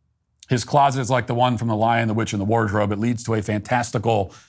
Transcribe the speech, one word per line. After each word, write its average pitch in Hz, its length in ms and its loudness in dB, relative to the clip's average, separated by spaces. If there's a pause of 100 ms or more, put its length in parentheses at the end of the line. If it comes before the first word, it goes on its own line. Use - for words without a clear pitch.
(480)
His 123 160 0
closet 139 360 2
is 117 100 -2
like 123 160 0
the 123 80 -4
one 123 240 2
from 117 80 -4
The 113 100 0
Lion, 117 300 2
the 110 80 0
Witch, 110 180 -2
and 104 80 -2
the 98 60 -2
Wardrobe. 107 460 2
It 101 80 -4
leads 113 240 -2
to 113 100 -2
a 107 80 0
fantastical 107 920 -2 (160)